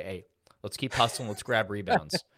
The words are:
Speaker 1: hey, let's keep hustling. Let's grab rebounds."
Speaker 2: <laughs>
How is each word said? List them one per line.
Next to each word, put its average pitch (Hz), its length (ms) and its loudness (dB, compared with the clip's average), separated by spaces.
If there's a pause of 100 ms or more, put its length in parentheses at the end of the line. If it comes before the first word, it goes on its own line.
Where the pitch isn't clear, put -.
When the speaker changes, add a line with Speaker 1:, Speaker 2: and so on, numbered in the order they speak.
Speaker 1:
hey, 92 220 -8 (380)
let's 98 140 -8
keep - 180 -4
hustling. 117 340 2
Let's 104 140 -6
grab 110 280 2
rebounds." 101 580 0
Speaker 2:
<laughs> - 100 -20